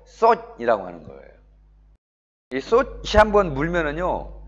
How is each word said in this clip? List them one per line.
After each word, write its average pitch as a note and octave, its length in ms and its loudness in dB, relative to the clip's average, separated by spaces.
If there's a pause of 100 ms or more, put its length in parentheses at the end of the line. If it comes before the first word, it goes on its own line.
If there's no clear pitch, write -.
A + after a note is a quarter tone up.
쏜이라고 A#2 800 0
하는 E2+ 200 -16
거예요. C#2 280 -20 (1200)
이 C3 80 -4
쏜이 - 420 0 (140)
한번 G3+ 380 4
물면은요, D#3 800 -4 (140)